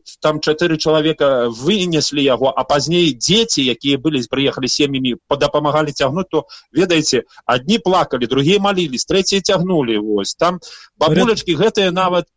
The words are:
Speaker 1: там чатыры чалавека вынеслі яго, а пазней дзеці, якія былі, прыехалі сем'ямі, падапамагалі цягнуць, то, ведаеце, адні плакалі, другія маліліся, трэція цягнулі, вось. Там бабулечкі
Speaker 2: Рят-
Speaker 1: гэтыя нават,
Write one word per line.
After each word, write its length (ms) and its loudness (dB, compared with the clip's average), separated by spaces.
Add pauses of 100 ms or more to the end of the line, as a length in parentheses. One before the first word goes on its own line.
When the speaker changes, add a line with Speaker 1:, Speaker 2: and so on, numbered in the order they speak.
(200)
Speaker 1:
там 200 0
чатыры 380 0
чалавека 720 2
вынеслі 720 -2
яго, 340 2
а 80 0
пазней 500 0
дзеці, 520 0
якія 320 -2
былі, 320 -2
прыехалі 380 -2
сем'ямі, 480 -2 (120)
падапамагалі 640 0
цягнуць, 380 -2
то, 140 -2 (280)
ведаеце, 500 0 (240)
адні 320 0
плакалі, 480 0
другія 340 2
маліліся, 500 -2
трэція 320 0
цягнулі, 560 0
вось. 360 -2
Там 240 -2 (400)
бабулечкі 580 2
Speaker 2:
Рят- 40 0
Speaker 1:
гэтыя 320 2
нават, 320 0 (120)